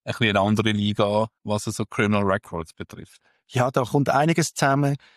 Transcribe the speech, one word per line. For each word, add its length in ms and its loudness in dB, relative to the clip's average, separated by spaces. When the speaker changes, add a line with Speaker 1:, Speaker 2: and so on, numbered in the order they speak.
Speaker 1:
ein 100 -6
bisschen 220 0
eine 40 4
andere 320 2
Liga, 560 0
was 220 -4
so 200 -6
Criminal 380 0
Records 500 -4
betrifft. 480 -18
Speaker 2:
Ja, 220 0
da 140 0
kommt 260 0
einiges 460 2
zusammen. 400 0